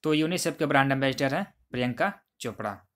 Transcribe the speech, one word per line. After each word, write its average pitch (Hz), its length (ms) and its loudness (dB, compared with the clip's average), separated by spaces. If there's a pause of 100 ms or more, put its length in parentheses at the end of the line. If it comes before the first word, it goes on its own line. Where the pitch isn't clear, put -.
तो 156 100 2
यूनिसेफ 160 460 0
के 160 60 2
ब्रांड 139 260 4
एम्बेसडर 135 440 0
हैं 196 180 -6 (180)
प्रियंका 123 480 -2 (200)
चोपड़ा। 104 460 -8 (100)